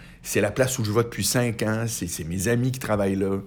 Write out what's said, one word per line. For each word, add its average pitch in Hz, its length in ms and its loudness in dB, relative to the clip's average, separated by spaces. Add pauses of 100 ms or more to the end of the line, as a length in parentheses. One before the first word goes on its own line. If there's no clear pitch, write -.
(220)
c'est - 200 0
la 104 80 2
place 127 280 0
où 113 60 0
je 104 80 -2
vais 117 100 4
depuis 107 220 -2
cinq 120 380 0
ans, 110 240 0
c'est, 107 220 -4
c'est - 160 -6
mes 87 240 -2
amis 120 240 2
qui 127 60 -6
travaillent 101 380 2
là. 98 300 2